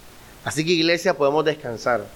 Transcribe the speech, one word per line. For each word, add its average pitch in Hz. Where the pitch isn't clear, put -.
Así 143
que, 165
iglesia, 170
podemos 147
descansar. 123